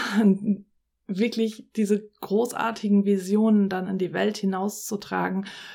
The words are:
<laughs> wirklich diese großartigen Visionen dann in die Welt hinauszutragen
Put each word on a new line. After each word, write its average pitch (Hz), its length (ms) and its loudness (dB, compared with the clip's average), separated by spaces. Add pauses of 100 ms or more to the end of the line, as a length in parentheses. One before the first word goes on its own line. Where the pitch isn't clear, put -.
(180)
<laughs> - 880 0
wirklich 220 720 -2
diese 208 340 0 (100)
großartigen 214 840 0
Visionen 202 640 4
dann 185 180 -4
in 190 120 -4
die 180 140 -2
Welt 196 260 0
hinauszutragen 190 1080 -4 (280)